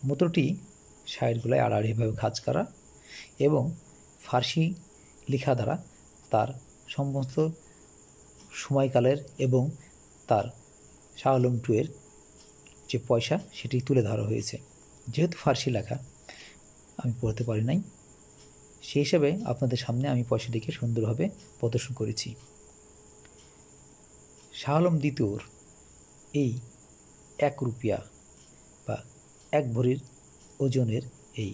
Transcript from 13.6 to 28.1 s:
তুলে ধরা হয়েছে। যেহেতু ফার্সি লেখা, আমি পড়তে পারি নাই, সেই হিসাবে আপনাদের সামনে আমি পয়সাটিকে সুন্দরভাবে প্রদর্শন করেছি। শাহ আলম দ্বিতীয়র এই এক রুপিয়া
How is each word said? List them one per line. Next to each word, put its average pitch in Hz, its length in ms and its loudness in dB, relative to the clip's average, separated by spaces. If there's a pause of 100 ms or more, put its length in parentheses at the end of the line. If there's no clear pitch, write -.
তুলে 131 200 4
ধরা 110 220 -2
হয়েছে। 113 260 -2 (580)
যেহেতু 170 300 0
ফার্সি 135 340 2
লেখা, 110 200 -4 (1000)
আমি 120 220 -2
পড়তে 113 240 -2
পারি 110 260 0
নাই, 170 100 2 (1040)
সেই - 220 0
হিসাবে 143 240 4 (220)
আপনাদের 123 340 0
সামনে 123 280 -2
আমি 120 160 2
পয়সাটিকে 117 420 -2
সুন্দরভাবে 117 540 0 (340)
প্রদর্শন 120 400 -2
করেছি। 110 300 -4 (2250)
শাহ - 260 -2
আলম 175 240 4
দ্বিতীয়র 117 360 0 (1000)
এই 127 100 2 (960)
এক 135 80 -2 (100)
রুপিয়া 110 320 -2 (880)